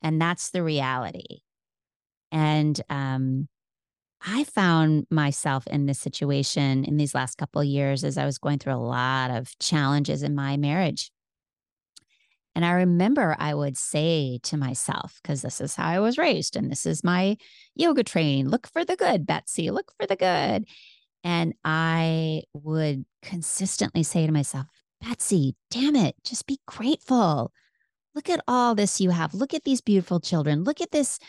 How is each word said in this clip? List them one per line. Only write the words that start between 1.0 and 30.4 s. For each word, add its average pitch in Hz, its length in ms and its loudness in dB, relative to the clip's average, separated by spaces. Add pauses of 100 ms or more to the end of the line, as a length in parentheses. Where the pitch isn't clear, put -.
And, 151 500 2 (100)
um, 131 580 -2 (760)
I 226 200 -2
found 160 640 4
myself 143 560 0
in 143 200 0
this 139 120 -2
situation 139 840 0
in 147 120 0
these 147 180 2
last 131 240 -4
couple - 220 -4
of 143 60 2
years 139 380 0
as 143 120 -4
I 143 80 0
was 139 140 -2
going 147 220 -2
through 135 140 -4
a - 20 -2
lot 127 560 -2
of 123 260 -6
challenges 143 640 0
in 147 140 -2
my 139 200 -2
marriage. 147 540 0 (1400)
And 170 100 2
I 170 80 4
remember 180 640 4
I 151 160 -2
would 143 220 -2
say 151 680 0
to - 120 -4
myself, - 680 -4
'cause 143 180 -4
this - 180 -8
is - 140 -6
how - 140 -2
I 175 120 0
was 233 180 2
raised, 302 360 0
and 214 160 -2
this 127 160 -6
is 160 160 -2
my 185 340 2 (380)
yoga 302 300 2
training, 139 440 2
"Look - 200 -2
for 339 160 -2
the 359 120 -2
good, 180 300 0
Betsy, 170 440 -4
look 247 280 -4
for - 80 -4
the 196 100 -2
good." 180 500 0 (580)
And 170 300 0 (100)
I 160 760 0 (100)
would 151 540 -2 (160)
consistently 185 840 -4
say 160 220 0
to 156 60 2
myself, 143 340 -2 (340)
"Betsy, 190 560 0 (140)
damn 277 260 2
it, 175 180 2 (100)
just - 220 -8
be 277 200 -4
grateful. 214 840 0 (600)
Look 294 140 -6
at 349 180 0
all 240 280 2
this 208 260 2
you 185 80 4
have. 165 240 0
Look 254 220 -2
at 311 100 -6
these 262 160 2
beautiful 190 400 2
children. 151 440 0